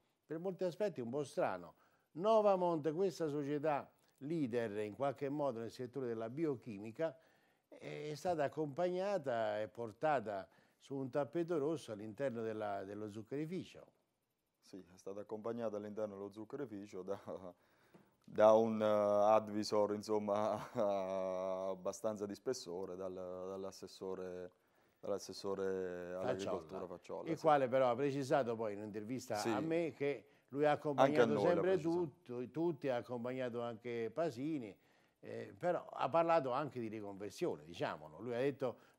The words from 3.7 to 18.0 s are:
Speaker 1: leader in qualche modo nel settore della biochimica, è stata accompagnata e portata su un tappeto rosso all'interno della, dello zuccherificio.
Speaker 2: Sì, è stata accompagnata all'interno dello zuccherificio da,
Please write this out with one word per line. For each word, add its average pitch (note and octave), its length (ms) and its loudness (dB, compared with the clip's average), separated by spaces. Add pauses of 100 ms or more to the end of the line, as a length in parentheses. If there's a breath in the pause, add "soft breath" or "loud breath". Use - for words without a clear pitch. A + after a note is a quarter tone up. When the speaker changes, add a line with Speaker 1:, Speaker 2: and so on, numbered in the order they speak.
Speaker 1:
leader A#2+ 600 -2
in G#2+ 180 -4
qualche C#3 320 -2
modo C#3 320 -2
nel A2+ 100 -8
settore B2+ 380 -6
della A2+ 200 -4
biochimica, B2+ 880 -4 (520 soft breath)
è D3+ 480 -10
stata E3+ 260 0
accompagnata D3 1160 0
e G#2+ 80 -2
portata A2 800 -2 (280 soft breath)
su - 200 -10
un C3+ 120 -4
tappeto D#3+ 480 -2
rosso C#3+ 360 -2
all'interno A2+ 500 -4
della, G#2+ 400 -4
dello G#2 300 -8
zuccherificio. C3+ 720 -8 (720)
Speaker 2:
Sì, F#2 340 -16
è F#2 40 -20
stata G2 240 -10
accompagnata A2 560 -4
all'interno G#2 400 -4
dello G2+ 160 -8
zuccherificio G#2 720 -10
da, F#2 520 -8 (680 soft breath)